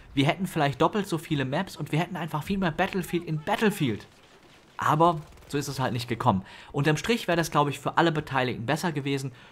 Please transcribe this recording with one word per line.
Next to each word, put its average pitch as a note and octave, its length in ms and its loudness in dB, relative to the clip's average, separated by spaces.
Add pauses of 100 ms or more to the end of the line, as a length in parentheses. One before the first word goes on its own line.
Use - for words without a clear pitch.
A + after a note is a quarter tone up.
(140)
Wir C#3 140 2
hätten E3+ 180 0
vielleicht C#3+ 340 0
doppelt F3+ 280 2
so E3 100 -2
viele D3 280 -2
Maps D#3 300 -4
und - 160 -10
wir D3+ 60 2
hätten F3 180 -2
einfach D#3+ 280 -6
viel G3 160 -2
mehr F3+ 100 2
Battlefield F3+ 540 -2
in D#3 180 -4
Battlefield. F#3 640 0 (720)
Aber D#3 440 4 (260)
so C#3+ 100 -4
ist C#3+ 100 -2
es C3 140 -4
halt B2+ 100 0
nicht A#2+ 160 -4
gekommen. A2 360 2 (280)
Unterm D3 240 2
Strich - 320 -2
wäre E3+ 80 2
das, E3 160 0
glaub D3 160 4
ich, C#3 100 -4
für - 200 -4
alle E3 160 6
Beteiligten B2+ 520 -2
besser D#3+ 280 0
gewesen. C#3 400 -4 (180)